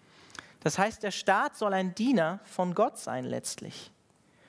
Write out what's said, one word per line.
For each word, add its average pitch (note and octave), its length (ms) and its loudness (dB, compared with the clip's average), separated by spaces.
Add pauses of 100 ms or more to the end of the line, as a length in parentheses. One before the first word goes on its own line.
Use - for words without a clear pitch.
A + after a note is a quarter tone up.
(600)
Das - 180 0
heißt, G#3 240 0
der G#3 80 -2
Staat G#3+ 460 2
soll G#3 160 0
ein F#3+ 220 0
Diener G3 500 2
von F3+ 300 -2
Gott G#3 240 2
sein B2+ 260 -4
letztlich. - 680 -8 (580)